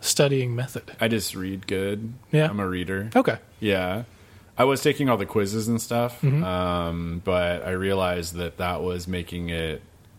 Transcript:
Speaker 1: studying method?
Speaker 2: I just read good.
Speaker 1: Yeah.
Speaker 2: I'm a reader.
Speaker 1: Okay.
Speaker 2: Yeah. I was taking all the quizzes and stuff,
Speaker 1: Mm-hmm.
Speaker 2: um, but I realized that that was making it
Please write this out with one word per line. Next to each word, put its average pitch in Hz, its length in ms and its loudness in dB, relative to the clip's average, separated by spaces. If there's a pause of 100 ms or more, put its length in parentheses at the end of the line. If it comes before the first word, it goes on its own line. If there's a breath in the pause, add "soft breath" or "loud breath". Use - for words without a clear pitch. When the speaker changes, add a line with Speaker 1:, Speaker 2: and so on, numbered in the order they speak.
Speaker 1:
studying 135 540 2
method? 127 440 -6
Speaker 2:
I 113 80 4
just 113 280 0
read 95 320 -6
good. 104 460 -2 (180)
Speaker 1:
Yeah. 151 180 4
Speaker 2:
I'm 104 100 -2
a 98 80 0
reader. 92 480 -2
Speaker 1:
Okay. 170 220 4 (240)
Speaker 2:
Yeah. 98 420 2 (540 loud breath)
I 123 80 6
was 135 160 4
taking 143 280 2
all 117 80 4
the 98 80 -2
quizzes 107 440 -2
and 113 120 0
stuff, 120 400 -2
Speaker 1:
Mm-hmm. 143 220 2
Speaker 2:
um, 87 800 -2
but 87 420 2
I 92 60 -2
realized 92 640 0
that 87 220 -6
that 87 240 -2
was 87 260 -4
making 87 420 -6
it 80 320 -4 (380)